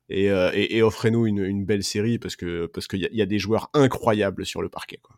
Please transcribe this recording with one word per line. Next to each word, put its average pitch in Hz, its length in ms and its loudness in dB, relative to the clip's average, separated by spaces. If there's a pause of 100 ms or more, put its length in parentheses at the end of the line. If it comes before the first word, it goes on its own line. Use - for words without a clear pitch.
(100)
et, 98 200 2
euh, 92 220 4
et, 101 240 0
et 113 60 4
offrez-nous 113 440 2
une, 104 160 0
une 98 220 0
belle 101 180 0
série, 110 360 -2
parce - 180 -10
que, 85 300 -6
parce 85 200 -10
qu'il 98 140 -6
y 85 60 -2
a, - 40 -4
il - 60 -10
y 107 60 4
a 98 40 0
des 104 120 0
joueurs 101 360 -2
incroyables 107 720 2
sur - 160 -8
le 92 60 -4
parquet, - 340 -16
quoi. - 160 -20